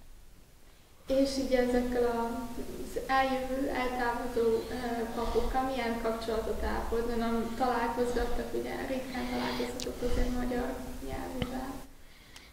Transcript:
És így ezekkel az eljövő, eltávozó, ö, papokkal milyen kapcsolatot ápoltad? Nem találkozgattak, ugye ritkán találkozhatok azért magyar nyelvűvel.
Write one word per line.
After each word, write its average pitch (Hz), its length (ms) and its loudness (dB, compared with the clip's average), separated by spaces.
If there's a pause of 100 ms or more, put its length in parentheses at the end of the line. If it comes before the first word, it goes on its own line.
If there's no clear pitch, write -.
(1080)
És 269 300 4
így 254 160 0
ezekkel 247 500 4
az 240 1040 -2
eljövő, 262 640 2
eltávozó, 247 760 0
ö, 226 60 4 (600)
papokkal 233 480 2
milyen 233 380 0
kapcsolatot 226 600 -2
ápoltad? 226 540 0
Nem 226 400 0
találkozgattak, 240 960 2
ugye 240 340 -2
ritkán 254 440 -4
találkozhatok 247 720 -2 (100)
azért 247 240 4
magyar 247 380 0 (340)
nyelvűvel. - 640 -4 (800)